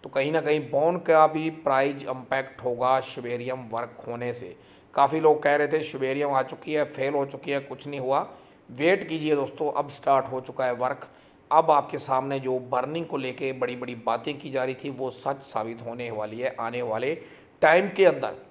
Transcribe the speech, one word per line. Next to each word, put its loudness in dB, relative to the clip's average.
तो -12
कहीं 0
ना 2
कहीं 2
बॉन 2
का 8
भी 0
price 0
impact -6
होगा 2
siberium -8
work -8
होने -6
से। -12
काफ़ी 4
लोग 6
कह 6
रहे 2
थे 0
siberium -2
आ 2
चुकी -8
है, 2
fail -4
हो 2
चुकी -8
है, 0
कुछ -12
नहीं -8
हुआ। 0
Wait 2
कीजिए 0
दोस्तों, -2
अब -2
start 2
हो -4
चुका -4
है 0
work। -4
अब 6
आपके 4
सामने -2
जो -2
burning -2
को -6
लेके -4
बड़ी-बड़ी -4
बातें -2
की -12
जा -2
रही -4
थी -10
वो -6
सच -6
साबित -6
होने -8
वाली -6
है -4
आने -4
वाले -2
time 6
के 4
अंदर। 4